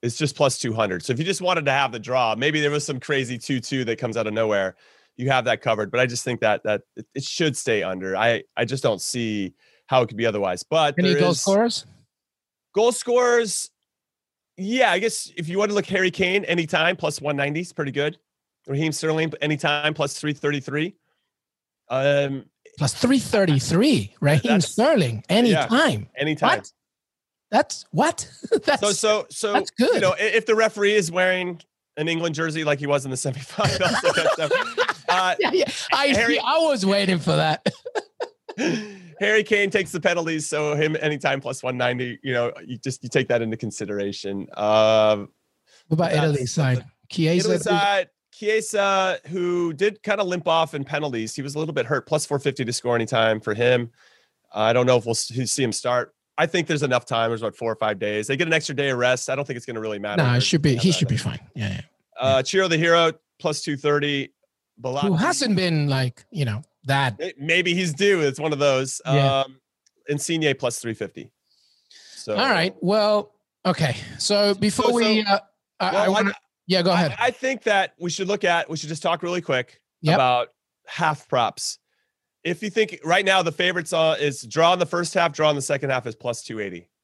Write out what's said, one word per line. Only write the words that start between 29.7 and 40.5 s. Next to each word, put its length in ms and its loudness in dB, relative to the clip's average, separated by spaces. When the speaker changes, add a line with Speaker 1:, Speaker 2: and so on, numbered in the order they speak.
Speaker 2:
good. 220 2
Speaker 1:
you 80 2
know, 120 4
i-, 60 -4
if 260 2
the 100 4
referee 400 2
is 160 2
wearing 500 0
an 140 -2
England 260 -2
jersey 300 -4
like 140 2
he 80 -4
was 180 0
in 60 -6
the 60 -4
<laughs> 0 -
semifinals, 1300 0
uh, 300 2
Speaker 2:
<laughs> 20 -12
Yeah, 140 0
yeah. 160 0
I, 140 2
Speaker 1:
Harry 320 2
Speaker 2:
I 180 0
was 280 2
waiting 340 2
for 160 0
that. 300 0
<laughs> 640 -6
Speaker 1:
Harry 240 2
Kane 260 2
takes 220 -2
the 100 -6
penalties, 460 0
so 280 -2